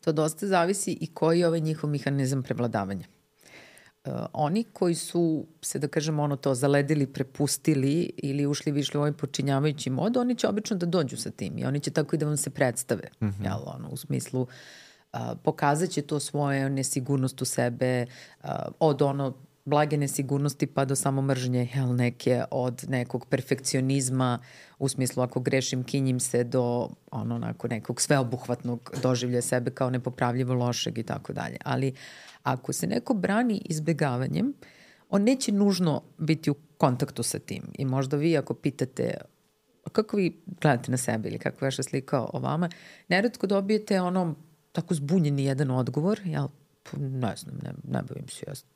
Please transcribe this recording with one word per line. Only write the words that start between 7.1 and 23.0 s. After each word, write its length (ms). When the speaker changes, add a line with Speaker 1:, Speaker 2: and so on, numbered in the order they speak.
Speaker 1:
ili 300
ušli, 320
išli 180
u 40
ovaj 120
počinjavajući 760
mod, 280
oni 180
će 120
obično 300
da 80
dođu 320
sa 140
tim 260
i 80
oni 140
će 120
tako 240
i 40
da 60
vam 120
se 120
predstave, 540
Speaker 2:
Mhm. 220
Speaker 1:
jel, 220
ono, 240
u 80
smislu, 500
a, 300
pokazat 460
će 120
to 180
svoje 500
nesigurnost 720
u 40
sebe, 600
a, 240
od 220
ono 320
blage 300
nesigurnosti 680
pa 180
do 100
samo 260
mržnje, 540
jel, 200
neke, 560
od 360
nekog 380